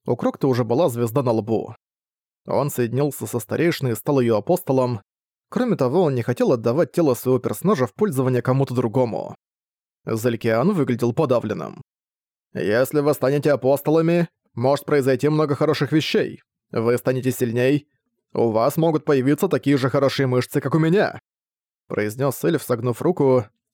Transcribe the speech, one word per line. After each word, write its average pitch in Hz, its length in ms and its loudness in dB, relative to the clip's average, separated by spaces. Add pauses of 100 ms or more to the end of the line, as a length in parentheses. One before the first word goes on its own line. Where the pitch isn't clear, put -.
у 123 120 -2
Крокто - 320 -2
уже 123 160 0
была 135 240 0
звезда 117 340 -2
на 120 80 0
лбу. 110 460 -2 (680)
Он 135 260 -2
соединился 123 580 -4
со 120 100 -4
старейшиной 131 540 -2
и - 20 -2
стал 139 240 0
её 117 180 2
апостолом. 127 680 0 (460)
Кроме 226 280 -2
того, 175 260 2
он 139 140 2
не 117 60 -2
хотел 175 280 0
отдавать 123 400 0
тело 147 240 2
своего 127 240 0
персонажа 127 480 0
в - 80 -14
пользование 131 480 0
кому-то 131 320 0
другому. 117 600 -2 (680)
Залькиан 117 680 0
выглядел 123 400 0
подавленным. 110 680 -2 (720)
"Если 113 460 0
вы 143 160 2
станете 143 380 0
апостолами, 160 760 0 (260)
может 135 320 0
произойти 135 420 2
много 151 260 0
хороших 147 380 0
вещей. 160 480 0 (340)
Вы 117 240 0
станете 127 320 -2
сильней. 123 580 0 (440)
У 117 180 0
вас 113 260 2
могут 160 280 0
появиться 143 420 2
такие 143 300 0
же 127 140 0
хорошие 135 360 2
мышцы, 127 340 0
как 139 140 -2
у 160 60 2
меня", 160 400 2 (680)
произнёс 120 560 -2
эльф, 131 220 0
согнув 120 360 -2
руку, 135 440 2 (300)